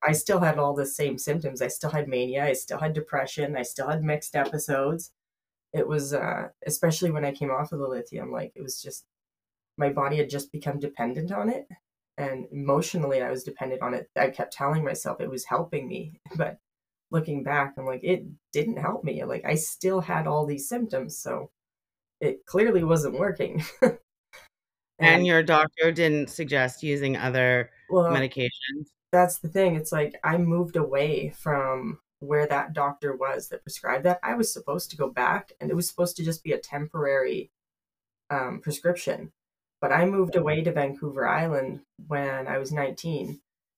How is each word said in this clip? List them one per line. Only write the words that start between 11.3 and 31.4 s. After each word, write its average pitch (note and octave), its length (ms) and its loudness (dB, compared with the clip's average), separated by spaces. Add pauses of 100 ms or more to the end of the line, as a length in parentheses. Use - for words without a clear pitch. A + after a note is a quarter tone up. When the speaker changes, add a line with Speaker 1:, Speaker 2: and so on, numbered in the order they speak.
Speaker 1:
on G#3 160 -2
it. - 180 -2 (520)
And C3+ 340 -6
emotionally, C#3 680 0
I B2 100 -2
was B2+ 140 -6
dependent C3 360 -6
on B2 120 -2
it. - 160 -6 (100)
I C3 120 2
kept - 200 -6
telling D3+ 320 0
myself - 380 -4
it - 80 -4
was C3 160 -8
helping C3 420 -2
me, D3+ 400 -10
<laughs> - 80 -10
but - 220 -2 (520)
looking D#3 320 0
back, C#3 360 0
I'm C3 80 -6
like, B2+ 180 -4
"It C3 220 2 (260)
didn't B2 260 0
help D#3+ 280 -2
me." B2+ 180 -4
Like, B2+ 220 -4
I D#3 100 2
still F#3 460 0
had D#3+ 260 0
all D3+ 180 2
these D3 220 -4
symptoms, A3 500 -4
so - 340 -8 (680)
it - 260 -2
clearly F#3+ 380 4
wasn't D3+ 340 2
working. E3 460 -2 (180)
<laughs> - 160 6 (1000)
Speaker 2:
And E3 160 10
Speaker 1:
And F3+ 120 4
Speaker 2:
your E3 140 8
doctor D#3+ 500 4
didn't D3+ 380 2
suggest C3 540 0
using C#3 340 0
other B2+ 540 4 (220)
Speaker 1:
Well, E3+ 280 6
Speaker 2:
medications? C3+ 720 -4 (180)
Speaker 1:
that's F3+ 280 6
the D#3+ 100 -6
thing, F#3 260 4
it's D#3 160 -4
like, D3 320 0
I D#3+ 140 2
moved E3+ 400 2
away D3+ 540 0
from C3+ 680 -2 (180)